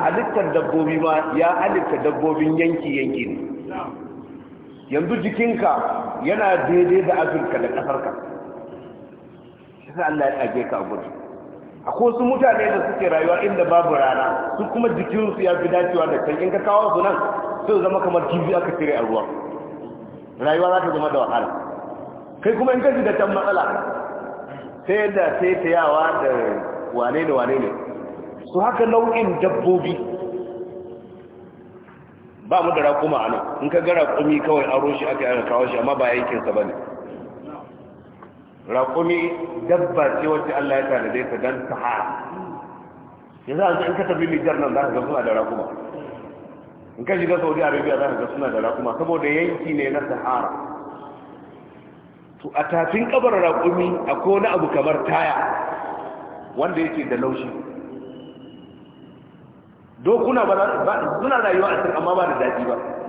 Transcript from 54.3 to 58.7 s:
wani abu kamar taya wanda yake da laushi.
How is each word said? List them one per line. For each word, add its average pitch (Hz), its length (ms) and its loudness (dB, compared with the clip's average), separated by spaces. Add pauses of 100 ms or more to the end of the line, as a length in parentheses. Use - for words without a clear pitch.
wani 202 120 4
abu 180 220 2
kamar 151 380 2
taya 156 280 2 (1200)
wanda 160 240 0
yake 156 280 -2
da 120 80 0
laushi. 127 320 -2 (2500)